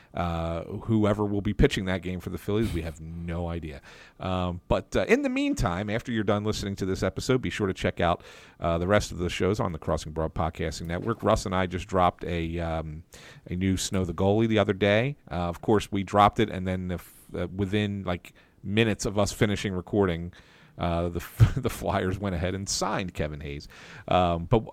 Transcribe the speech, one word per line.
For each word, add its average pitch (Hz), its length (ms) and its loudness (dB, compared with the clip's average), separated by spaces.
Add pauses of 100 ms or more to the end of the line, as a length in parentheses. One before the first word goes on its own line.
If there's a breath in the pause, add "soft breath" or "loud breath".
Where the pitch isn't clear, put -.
(140)
Uh, 82 500 -2
whoever 104 600 2
will 101 160 -2
be 104 120 -2
pitching 123 320 2
that 92 160 -2
game 90 180 -6
for 92 100 -10
the 87 80 -8
Phillies, 107 340 -2
we 80 120 -4
have 80 180 -10
no 85 460 -6
idea. 80 340 -8 (380 loud breath)
Um, 90 480 -2
but, - 280 -2
uh, 104 120 2
in 269 160 -2
the 277 60 -2
meantime, 143 600 -2
after 117 220 -4
you're 110 120 -2
done 104 200 0
listening 104 320 -4
to 101 100 -4
this 92 160 -2
episode, 127 400 0
be 95 80 -4
sure 104 160 -2
to 95 80 0
check - 260 -2
out, 87 220 2 (380 loud breath)
uh, 85 180 0
the 87 80 -2
rest 104 260 4
of 87 60 -8
the 87 120 -2
shows 92 300 0
on 98 120 -2
the 80 80 -8
Crossing 80 320 -2
Broad 80 240 -4
Podcasting 80 500 -4
Network. 90 380 -4
Russ 107 240 2
and 92 80 -2
I 92 100 2
just 87 220 -6
dropped 90 380 2
a, 85 340 -2
um, 80 440 -6 (460 loud breath)
a 90 60 -4
new 95 200 4
Snow 92 300 0
the 85 80 -4
Goalie 101 340 4
the 110 120 4
other 101 140 4
day. 107 420 4 (160)
Uh, - 40 -4
of 87 260 -4
course, 104 300 2
we 98 120 0
dropped 104 360 6
it, 110 100 4
and 92 180 -4
then 92 220 -2
the 90 60 -2
f-, - 180 -12 (220)
uh, 90 120 -2
within, 101 560 0
like, 90 300 -4 (280 soft breath)
minutes 104 440 2
of 104 120 -2
us 101 140 2
finishing 104 420 0
recording, 87 580 2 (480 loud breath)
uh, 87 300 0
the, 87 140 -4 (160)
<laughs> - 160 6
the 123 140 -2
Flyers 95 480 0
went 98 160 -4
ahead 90 220 -2
and 98 120 -6
signed 156 460 -2
Kevin 76 280 -4
Hayes. 71 260 -10 (400 loud breath)
Um, 87 380 4
but 110 280 4